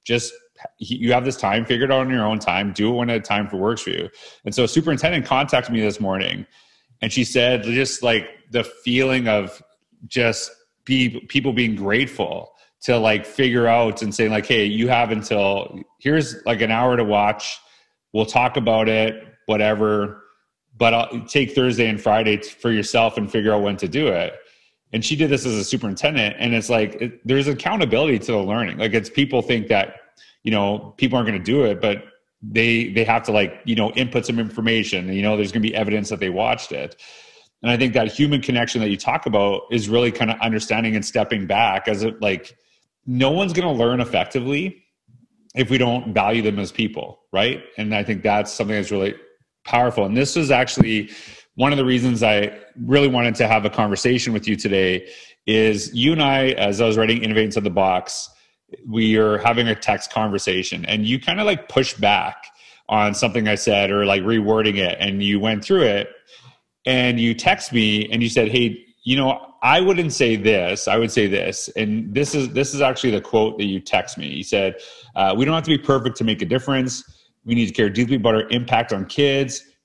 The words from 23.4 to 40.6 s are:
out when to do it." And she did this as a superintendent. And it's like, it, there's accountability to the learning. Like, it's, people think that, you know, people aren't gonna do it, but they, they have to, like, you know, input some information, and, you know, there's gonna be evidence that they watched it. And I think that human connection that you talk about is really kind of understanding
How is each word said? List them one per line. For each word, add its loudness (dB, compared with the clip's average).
out 2
when -2
to -6
do 0
it." -2
And -2
she -2
did 2
this 0
as -2
a -2
superintendent. -2
And 0
it's 0
like, 0
it, -8
there's 2
accountability 0
to -6
the 2
learning. -2
Like, -2
it's, 0
people 0
think 0
that, 2
you -2
know, -2
people 0
aren't 0
gonna -2
do 0
it, 0
but -2
they, 0
they 0
have 0
to, -4
like, 0
you -2
know, 0
input -2
some -2
information, -2
and, -4
you -2
know, 2
there's 0
gonna -2
be -2
evidence -2
that -6
they -2
watched -2
it. -10
And 0
I 2
think 2
that 2
human 2
connection -2
that 0
you 0
talk -2
about 2
is -2
really 2
kind -2
of -6
understanding -2